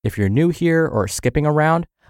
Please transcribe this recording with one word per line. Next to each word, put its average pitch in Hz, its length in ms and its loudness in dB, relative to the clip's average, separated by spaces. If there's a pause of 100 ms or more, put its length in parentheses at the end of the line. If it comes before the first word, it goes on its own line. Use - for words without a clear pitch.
if 101 140 -4
you're 101 100 2
new 147 220 2
here 165 360 0
or 104 220 -2
skipping - 380 -2
around, 156 400 2 (240)